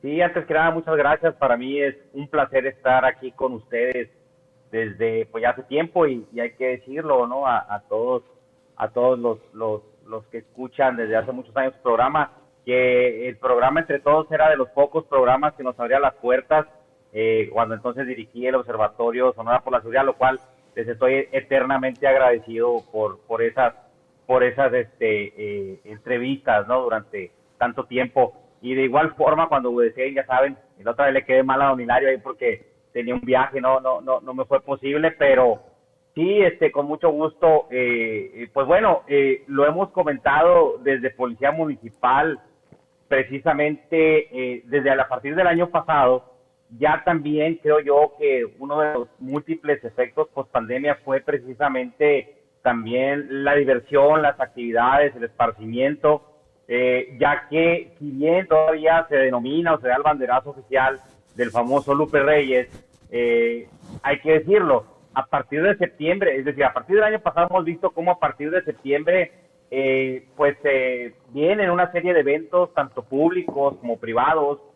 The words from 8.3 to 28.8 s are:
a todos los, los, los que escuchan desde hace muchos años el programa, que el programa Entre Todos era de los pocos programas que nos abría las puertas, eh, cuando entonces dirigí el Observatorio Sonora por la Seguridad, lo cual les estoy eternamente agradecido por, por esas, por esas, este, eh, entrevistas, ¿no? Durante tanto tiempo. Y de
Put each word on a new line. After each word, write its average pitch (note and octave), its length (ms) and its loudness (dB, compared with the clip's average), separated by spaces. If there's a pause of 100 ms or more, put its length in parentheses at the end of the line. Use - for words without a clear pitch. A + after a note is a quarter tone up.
a A2 120 -6
todos B2 300 2
los, A#2 200 -4 (140)
los, G#2+ 300 -6 (240)
los A2 200 -14
que - 120 -16
escuchan B2+ 580 -4
desde A2 200 -2
hace A2+ 160 -2
muchos B2+ 240 -10
años C3 200 -2
el - 60 -20
programa, C3 500 0 (320)
que B2 640 0
el A#2 80 -12
programa B2+ 440 2
Entre D3+ 200 -4
Todos D#3 320 2
era D#3 180 4
de D3+ 60 2
los C3 140 -2
pocos D#3 340 0
programas C3+ 500 2
que - 80 -16
nos B2+ 160 -6
abría B2 220 0
las C#3 140 0
puertas, C3 520 0 (460)
eh, A2 400 0
cuando A2+ 240 -2
entonces B2 300 -8
dirigí A#2+ 400 -12
el C3 100 0
Observatorio A#2+ 800 -2
Sonora A#2 260 -2
por C3 120 -6
la A#2+ 80 0
Seguridad, A#2 240 0
lo C3+ 120 0
cual C3 240 0 (340)
les A#2 140 -6
estoy C3 420 0
eternamente C3 760 -2
agradecido A#2+ 720 2 (120)
por, G#2 300 -4
por A2+ 220 -4
esas, A#2 320 0 (520)
por B2+ 160 4
esas, B2 300 2
este, A2 600 -2 (400)
eh, F#2+ 120 -18
entrevistas, A#2+ 840 -4
¿no? B2+ 160 0
Durante G#2+ 480 -6 (280)
tanto A#2+ 260 -4
tiempo. B2+ 520 -2 (240)
Y B2+ 140 -6
de C3+ 100 0